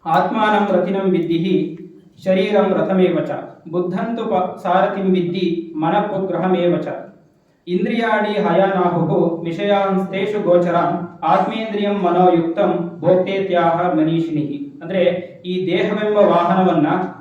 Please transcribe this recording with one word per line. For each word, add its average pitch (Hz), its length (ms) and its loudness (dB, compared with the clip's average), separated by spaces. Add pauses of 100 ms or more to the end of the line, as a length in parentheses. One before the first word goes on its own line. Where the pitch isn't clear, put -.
"ಆತ್ಮಾನಂ 196 720 2
ರಥಿನಂ 190 300 0
ವಿದ್ದಿಹಿ 165 680 0 (460)
ಶರೀರಂ 190 500 2
ರಥಮೇವ 175 520 2
ಚ, - 40 -8 (400)
ಬುದ್ಧಂತು 214 560 -4
ಪ-, 185 360 -2
ಸಾರಥಿಂ 196 420 0
ವಿದ್ದಿ 175 720 -2
ಮನಃಪುಗ್ರಹಮೇವ 180 1000 0
ಚ, - 120 -6 (800)
ಇಂದ್ರಿಯಾಣಿ 214 600 0
ಹಯಾನಾಹುಹು 175 1160 0
ವಿಷಯಾಂಸ್ತೇಷು 196 1000 -2
ಗೋಚರಂ 175 800 0
ಆತ್ಮೇಂದ್ರಿಯಂ 202 720 0
ಮನೋಯುಕ್ತಂ 175 1040 2
ಭೋಕ್ತೇತ್ಯಾಹ 180 920 0
ಮನೀಷಿಣಿಹಿ." 156 880 -2
ಅಂದ್ರೆ 190 200 -2 (440)
ಈ 185 200 -4
ದೇಹವೆಂಬ 208 520 0
ವಾಹನವನ್ನ 180 680 4 (340)